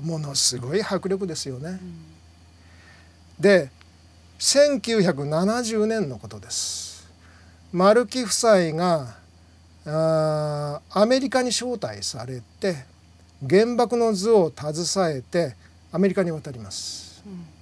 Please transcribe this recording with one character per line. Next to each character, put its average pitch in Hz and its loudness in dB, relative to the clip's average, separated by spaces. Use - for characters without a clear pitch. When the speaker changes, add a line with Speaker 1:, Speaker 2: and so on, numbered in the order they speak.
Speaker 1:
も 160 -6
の 143 -10
す - 0
ご 127 -6
い 214 0
迫 185 -4
力 196 -2
で 160 -8
す - -8
よ 127 -10
ね。 156 -10
Speaker 2:
う 185 -8
ん。 190 -10
Speaker 1:
で、 180 6
千 285 4
九 226 0
百 147 2
七 190 0
十 214 0
年 214 -2
の 113 -10
こ - -16
と 104 -14
で - -16
す。 - -8
丸 208 6
木 254 -6
夫 196 -6
妻 185 4
が、 160 0
あ 151 -2
ー、 185 -2
ア 214 8
メ 254 2
リ 262 -2
カ 254 2
に 247 -2
招 240 -4
待 101 -8
さ - -10
れ 127 -10
て、 170 -2
原 226 4
爆 240 2
の 226 2
図 196 -2
を 185 6
携 156 -2
え 127 -8
て 165 -2
ア 165 -4
メ 196 4
リ 180 -2
カ 196 2
に 175 -2
渡 151 -10
り 120 -12
ま 101 -14
す。 - -12
Speaker 2:
う 202 -18
ん。 175 -14